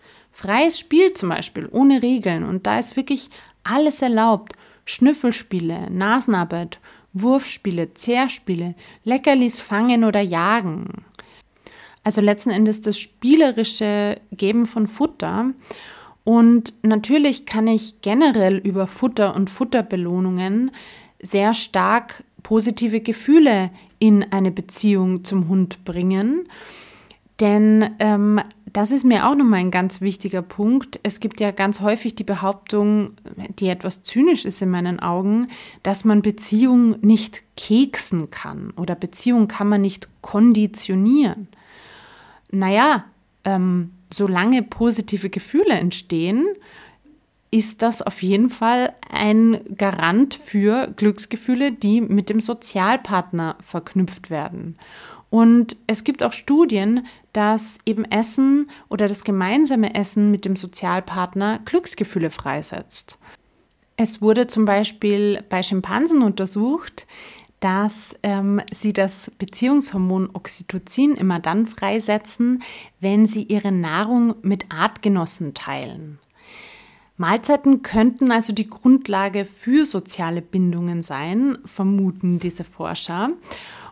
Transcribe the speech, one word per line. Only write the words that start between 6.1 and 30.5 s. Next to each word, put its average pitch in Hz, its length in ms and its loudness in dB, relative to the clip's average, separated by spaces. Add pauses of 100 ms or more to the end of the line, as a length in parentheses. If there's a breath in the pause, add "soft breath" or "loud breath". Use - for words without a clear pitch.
Wurfspiele, 190 840 -2
Zerrspiele, 214 800 -4 (300 loud breath)
Leckerlis 254 560 0
fangen 226 440 2
oder 208 160 2
jagen. 180 840 -2 (1000 loud breath)
Also 214 160 0
letzten 208 300 2
Endes 214 300 2
das 214 180 -4
spielerische 220 1200 0 (100)
Geben 214 360 0
von 220 200 -2
Futter. 214 640 -4 (720 loud breath)
Und 233 500 4 (100)
natürlich 233 640 2
kann 220 200 -2
ich 220 340 -2
generell 208 580 2
über 190 280 -2
Futter 220 480 -2
und 190 160 -2
Futterbelohnungen 185 1200 -2 (500 loud breath)
sehr 202 320 0
stark 226 720 -2 (200)
positive 220 580 0
Gefühle 226 680 4 (280 loud breath)
in 208 340 4
eine 196 180 2
Beziehung 185 720 0
zum 185 240 -2
Hund 185 360 0
bringen. 190 640 -2 (920 loud breath)
Denn, 214 580 4
ähm, 208 420 2 (320)
das 208 180 -2
ist 262 140 0
mir 233 240 4
auch 269 60 2
nochmal 233 260 4
ein 180 100 0
ganz 185 300 -2
wichtiger 190 420 -4
Punkt. 226 600 -2